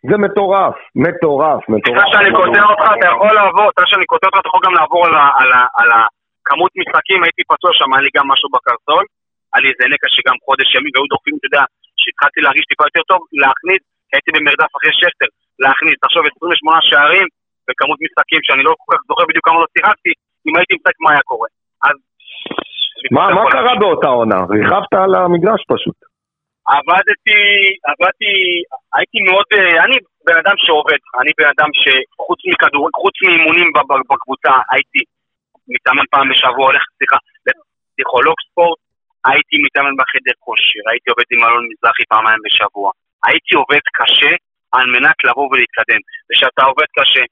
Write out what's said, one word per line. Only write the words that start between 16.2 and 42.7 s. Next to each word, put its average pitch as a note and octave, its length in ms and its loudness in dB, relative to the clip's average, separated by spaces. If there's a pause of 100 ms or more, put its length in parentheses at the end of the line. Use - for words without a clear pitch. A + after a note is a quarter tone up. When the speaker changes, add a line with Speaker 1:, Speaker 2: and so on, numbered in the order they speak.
Speaker 2:
עשרים E3+ 240 -6
ושמונה D#3+ 360 2
שערים, D#3 380 2 (400)
וכמות C#3 380 -4
משחקים D#3 420 -2
שאני C3+ 220 0
לא D#3+ 120 2
כל - 120 -20
כך E3 80 0 (100)
זוכר D#3 180 0
בדיוק D#3+ 200 -2
כמה E3 140 2
לא D#3+ 120 -2
שיחקתי, E3+ 380 -2 (340)
אם D#3 120 -4
הייתי - 200 0
משחק F3 260 -2
מה D#3 100 4
היה C#3+ 160 2
קורה. A#2 180 -4 (400)
אז D3 80 -2 (1160)
Speaker 1:
מה, D#3+ 120 2
Speaker 2:
אני - 80 2
Speaker 1:
מה F#3+ 60 2
Speaker 2:
יכול A3+ 120 2
Speaker 1:
קרה C4 100 0
Speaker 2:
להמשיך. A#3 200 0
Speaker 1:
באותה D#3+ 260 0 (100)
עונה? G#2+ 220 2 (160)
ריחפת F3+ 360 0 (100)
על F#3+ 120 2
המגרש F3+ 480 0 (100)
פשוט. - 260 -6 (760)
Speaker 2:
עבדתי, F#3 680 0 (480)
עבדתי, F#3 420 -2 (640)
הייתי F#3 220 -4 (100)
מאוד, G3 260 0
אה, F3 300 2
אני B3+ 120 2 (300)
בן E3 160 2
אדם G3 220 0
שעובד, D3+ 360 0 (200)
אני C#3+ 180 0
בן D3+ 160 2
אדם - 160 0 (100)
שחוץ - 600 -2 (100)
מכדור-, - 400 0 (120)
חוץ G3 120 -2 (100)
מאימונים E3 500 2
ב-, D3 140 0
ב-, C3+ 220 -2
בקבוצה, C#3 420 -2 (200)
הייתי - 300 -4 (640)
מתאמן C3 420 -2
פעם C#3 200 2
בשבוע, C3 380 -2
הולך, B2 160 0 (140)
סליחה, C#3 200 0 (280)
לפסיכולוג - 880 -4 (120)
ספורט, E3+ 300 0 (500)
הייתי C#3+ 360 -2
מתאמן C#3 360 -2
בחדר B2+ 440 -4
כושר, G#2+ 460 -4
הייתי A#2+ 220 -4
עובד A#2+ 200 -2
עם A#2+ 140 0
אלון A#2+ 240 0
מזרחי A#2 420 -2
פעמיים A2 320 0
בשבוע, G2+ 440 -2 (380)